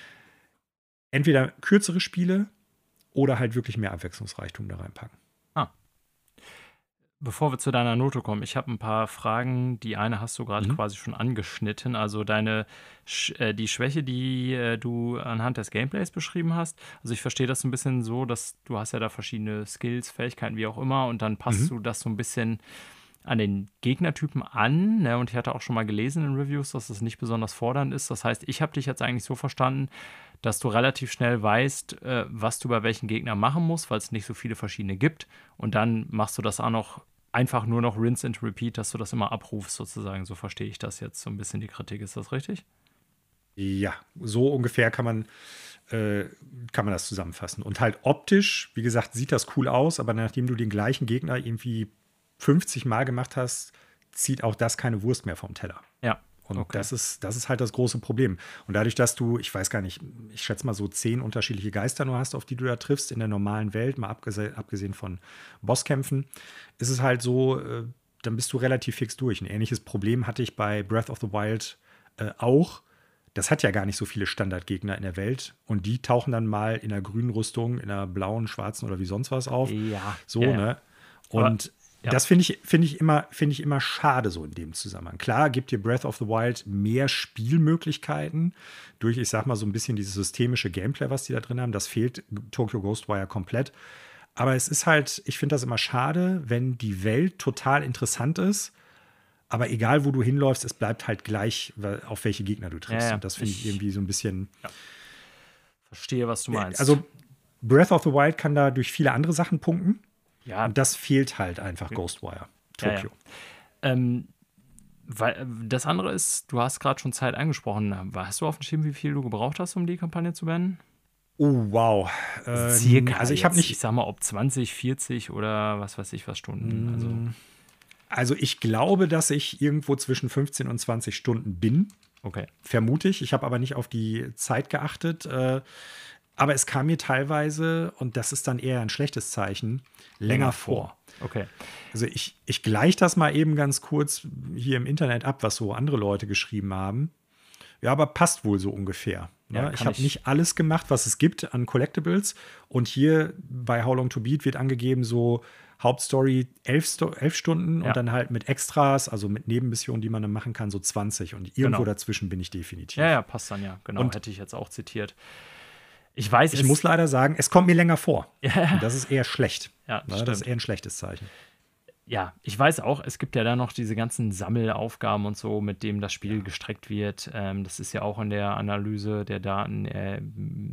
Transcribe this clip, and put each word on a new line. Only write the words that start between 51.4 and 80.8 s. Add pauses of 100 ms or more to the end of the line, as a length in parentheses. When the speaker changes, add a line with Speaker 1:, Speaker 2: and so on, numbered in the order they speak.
Speaker 1:
fünfzig
Mal
gemacht
hast, (400)
zieht
auch
das
keine
Wurst
mehr
vom
Teller. (220)
Speaker 2:
Ja, (240)
Speaker 1:
Und
Speaker 2:
okay.
Speaker 1:
das
ist,
das
ist
halt
das
große
Problem. (280)
Und
dadurch,
dass
du,
ich
weiß
gar
nicht, (320)
ich
schätze
mal
so
zehn
unterschiedliche
Geister
nur
hast,
auf
die
du
da
triffst
in
der
normalen
Welt,
mal
abgese-,
abgesehen
von (420)
Bosskämpfen, (540)
ist
es
halt
so,
äh, (400)
dann
bist
du
relativ
fix
durch.
Ein
ähnliches
Problem
hatte
ich
bei
Breath
of
the
Wild, (400)
äh,
auch. (520)
Das
hat
ja
gar
nicht
so
viele
Standardgegner
in
der
Welt. (140)
Und
die
tauchen
dann
mal
in
einer
grünen
Rüstung,
in
einer
blauen,
schwarzen
oder
wie
sonst
was
auf.
Speaker 2:
Ja.
Speaker 1:
So,
Speaker 2:
Ja,
ja.
Speaker 1:
ne? (520)